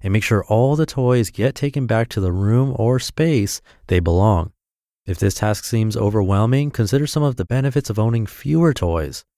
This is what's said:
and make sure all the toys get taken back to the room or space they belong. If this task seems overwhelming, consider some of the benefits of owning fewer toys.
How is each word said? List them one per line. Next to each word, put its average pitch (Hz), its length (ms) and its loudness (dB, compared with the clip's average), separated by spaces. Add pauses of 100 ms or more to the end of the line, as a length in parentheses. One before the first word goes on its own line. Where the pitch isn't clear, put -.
and 98 120 -2
make 107 100 2
sure 104 220 0
all 127 300 2
the 156 100 0
toys 123 440 0
get 110 240 -2
taken 143 320 -4
back 113 240 0
to 104 120 -4
the 92 100 0
room 110 480 0
or 123 200 2
space 147 600 -2 (260)
they 92 120 2
belong. 87 520 2 (540)
If 95 140 -6
this 98 160 2
task 107 300 -2
seems 110 320 -2
overwhelming, 107 760 0
consider 131 340 0
some 151 160 -2
of 139 140 0
the 92 100 -4
benefits 135 440 -2
of 107 100 -4
owning 113 260 0
fewer 156 480 0
toys. 82 520 -4 (120)